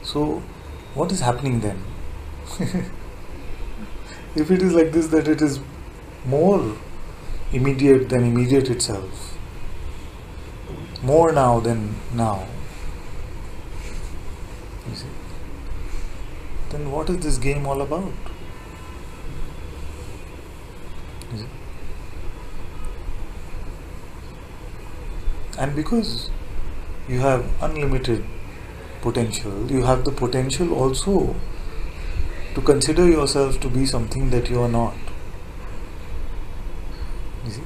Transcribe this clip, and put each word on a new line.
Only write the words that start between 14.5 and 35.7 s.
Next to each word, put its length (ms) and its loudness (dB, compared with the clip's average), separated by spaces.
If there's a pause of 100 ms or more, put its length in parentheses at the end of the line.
you 60 -6
see, 120 -10 (1600)
then 220 -2
what 180 0
is 140 2
this 140 6
game 280 2
all 160 0
about? 300 -2 (3250)
You 60 -6
see? 80 -8 (4000)
And 160 0
because 560 2 (800)
you 120 2
have 260 4 (160)
unlimited 640 2 (760)
potential, 720 0
you 120 4
have 220 6
the 80 4
potential 640 2
also 600 4 (1200)
to 60 0
consider 480 6
yourself 520 4
to 80 0
be 180 4
something 440 2
that 200 4
you 100 2
are 80 2
not. 260 2 (2500)